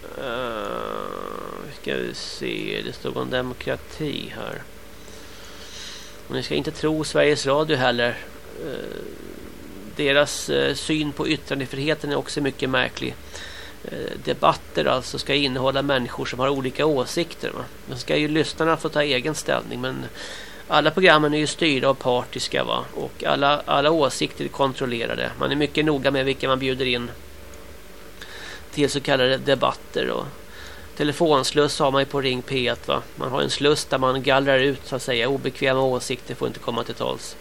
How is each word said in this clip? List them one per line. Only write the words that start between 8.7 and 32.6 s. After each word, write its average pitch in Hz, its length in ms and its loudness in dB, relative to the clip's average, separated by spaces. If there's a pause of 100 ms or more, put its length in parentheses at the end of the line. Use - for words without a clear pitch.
deras, 143 540 4
eh, 139 260 4
syn 151 360 0
på 143 160 -2
yttrandefriheten 143 840 -2
är 143 40 2
också 139 260 -2
mycket 135 280 0
märklig. 127 460 0 (680)
Eh, - 280 -6 (120)
debatter 151 640 2
alltså 131 340 0
ska 139 140 -2
innehålla 135 480 2
människor 131 440 0
som 120 140 -6
har 135 100 4
olika 139 360 0
åsikter, 156 640 0
va? 127 160 -6 (200)
Men 127 140 -8
ska 151 180 0
ju 151 100 2
lyssnarna 156 500 2
få 160 120 -2
ta 147 140 2
egen 143 320 2
ställning, 120 460 0
men 131 240 -4 (640)
alla 151 240 4
programmen 156 420 6
är 151 40 2
ju 151 100 2
styrda 139 420 2
och 127 100 2
partiska, 123 640 0
va? - 300 0
Och - 300 -6
alla, 143 420 4
alla 143 260 4
åsikter 151 540 0
är 139 40 -4
kontrollerade. 123 880 0
Man 135 120 2
är 139 40 2
mycket 147 300 2
noga 139 260 4
med 135 140 2
vilka 135 220 0
man 131 120 4
bjuder 131 260 0
in 120 260 0 (1600)
till 143 180 4
så 143 100 0
kallade 131 380 4
debatter, 127 720 2
och 58 160 -2 (720)
telefonsluss 147 840 4
har 139 120 6
man 139 100 4
ju 139 40 4
på 143 160 -2
Ring 127 200 0
P 127 260 -2